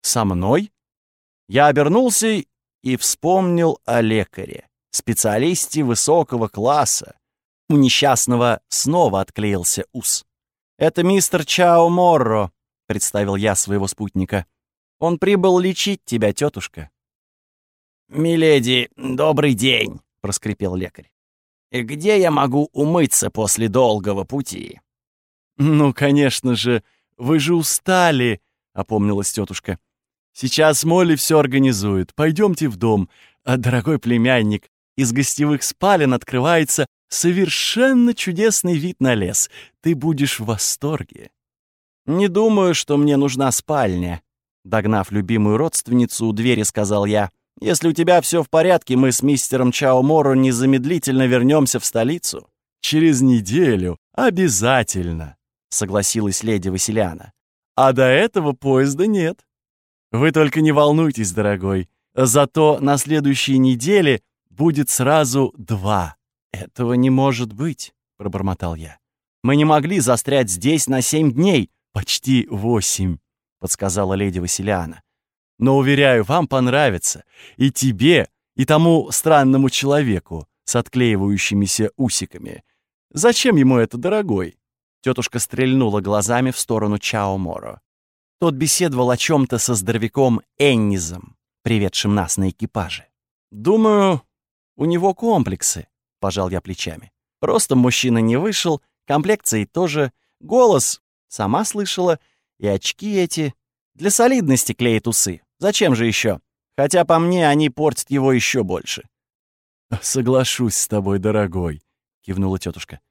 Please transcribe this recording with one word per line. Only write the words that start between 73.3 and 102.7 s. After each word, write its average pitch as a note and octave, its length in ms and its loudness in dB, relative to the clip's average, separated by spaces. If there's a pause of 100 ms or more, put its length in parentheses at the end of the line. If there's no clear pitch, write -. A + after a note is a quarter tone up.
подсказала F#2+ 540 -4
леди G2 260 -2
Василиана. F2+ 640 -6 (580)
Но, C3+ 180 2
уверяю, C3+ 460 2
вам C#3+ 240 0
понравится. B2+ 760 -2 (340)
И C3+ 120 2
тебе, B2+ 600 0 (260)
и C3+ 100 0
тому D#3+ 460 2
странному C3+ 580 4
человеку B2 800 -2 (160)
с - 120 -6
отклеивающимися G2+ 1200 -2
усиками. - 640 -6 (480)
Зачем A#3 440 2
ему C3 220 4
это, A#2 200 0
дорогой? C3 600 -4 (440)
Тетушка B2 380 -4
стрельнула B2 640 0
глазами G#2+ 500 -2
в - 80 -10
сторону G#2+ 400 -2
Чао G2 380 -4
Моро. D#2+ 440 -10 (580)
Тот E3 140 0
беседовал C3+ 560 0
о B2 80 0
чем-то C3+ 400 0
со B2 160 -2
здоровяком A2+ 680 0 (160)
Эннизом, G2+ 800 0 (260)
приведшим G#2 520 0
нас F2+ 220 -2
на F#2+ 120 0
экипаже. - 580 -8 (440)
"Думаю, G3 680 2 (540)
у D3 100 -4
него F3 280 0
комплексы", B2 760 -2 (320)
пожал F#2+ 300 -2
я F2+ 120 -4
плечами. E2+ 500 -12 (280)
"Просто - 360 0
мужчина B2 440 2
не A2+ 180 2
вышел, F3 440 -2 (260)
комплекции D3 580 -2
тоже, D3+ 460 -4 (280)
голос, G3+ 640 2 (260)
сама B2+ 380 -2
слышала, F3+ 540 -2 (400)
и G2+ 80 -4
очки F#3 480 -4